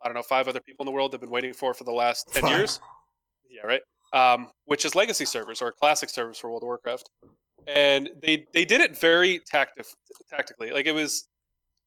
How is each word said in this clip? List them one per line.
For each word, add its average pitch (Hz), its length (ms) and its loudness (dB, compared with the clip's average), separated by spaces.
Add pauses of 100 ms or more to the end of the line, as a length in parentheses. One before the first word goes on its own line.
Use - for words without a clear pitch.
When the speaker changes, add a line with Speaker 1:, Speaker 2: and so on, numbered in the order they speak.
Speaker 1:
I 123 60 -6
don't 120 80 -6
know, 120 80 -6
five 131 240 0
other 127 140 -6
people 139 240 -14
in - 20 -10
the 135 60 -8
world 135 200 -2
have 127 80 -10
been 120 100 -14
waiting 123 220 -4
for 127 220 -4
for - 80 -16
the 123 100 -10
last 120 400 0
ten 139 100 0
Speaker 2:
Fuck. 151 80 2
Speaker 1:
years. - 300 0 (680)
Yeah, 117 160 -20
right. 127 140 0 (320)
Um, 123 380 4 (160)
which 147 180 -2
is 151 100 -4
legacy 196 300 0
servers 113 380 -6
or 117 100 -4
classic 147 380 0
servers 117 280 -8
for 117 120 -10
World 117 120 -8
of 120 40 -8
Warcraft. 123 420 -8 (580)
And 143 440 4 (120)
they, 156 300 0
they 170 140 2
did 170 160 4
it 160 160 0
very 175 420 4 (100)
tactif-, - 440 -2 (360)
tactically. 123 400 -8
Like, 139 160 0
it 160 60 2
was, 151 340 -4 (600)